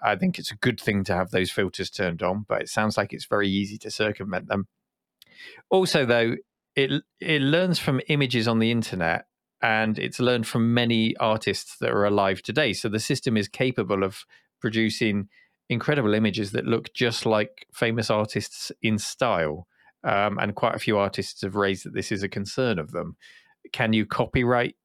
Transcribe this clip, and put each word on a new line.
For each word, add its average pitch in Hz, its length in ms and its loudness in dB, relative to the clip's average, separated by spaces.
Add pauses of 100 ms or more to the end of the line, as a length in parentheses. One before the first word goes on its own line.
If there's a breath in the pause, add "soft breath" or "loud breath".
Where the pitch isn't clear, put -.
I 107 140 2
think 185 220 0
it's - 120 -10
a 107 60 -12
good 120 220 0
thing 101 260 0
to 92 100 -2
have 90 160 0
those 92 200 0
filters 95 380 -2
turned 90 340 -4
on, 98 240 -2
but 104 140 -2
it - 80 -8
sounds 107 300 0
like 101 160 -2
it's - 100 -12
very 101 240 0
easy 98 300 -2
to 107 120 -12
circumvent 101 580 -4
them. 98 200 -2 (1000 loud breath)
Also, 175 340 4
though, 117 320 4 (400)
it, 139 260 2 (180)
it 151 220 0
learns 165 360 2
from 135 300 0
images 127 400 2
on 113 100 2
the 113 120 4
internet, 92 560 -2 (360)
and 110 360 2
it's - 220 -4
learned 123 260 2
from 117 280 2
many 113 420 2
artists 110 600 -2
that 120 120 -2
are 101 140 2
alive 101 380 2
today. 120 300 0
So - 160 -4
the 107 120 -2
system 127 360 0
is 101 120 0
capable 101 540 0
of 98 220 -4 (360 soft breath)
producing 110 680 0 (400 soft breath)
incredible 120 440 2
images 107 400 2
that 123 140 -2
look - 260 -2
just 117 320 -2
like 107 480 0
famous 117 380 0
artists - 600 -2 (120)
in 110 160 2
style. 87 680 -2 (380 soft breath)
Um, 104 340 2
and 104 160 -2
quite - 200 0
a - 60 -6
few 107 180 2
artists 98 440 -2
have 98 120 -6
raised 98 320 0
that 98 80 -12
this 101 180 -4
is 98 100 -2
a 98 60 -4
concern 107 500 -2
of 76 120 -8
them. 85 260 -6 (560 loud breath)
Can 113 200 0
you 110 120 2
copyright 123 800 0